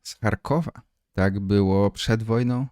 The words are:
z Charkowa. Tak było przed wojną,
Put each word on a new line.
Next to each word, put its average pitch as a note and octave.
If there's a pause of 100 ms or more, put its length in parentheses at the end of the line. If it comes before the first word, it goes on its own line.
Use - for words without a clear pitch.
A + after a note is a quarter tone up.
z -
Charkowa. C#3 (300)
Tak G2
było G2
przed A2+
wojną, B2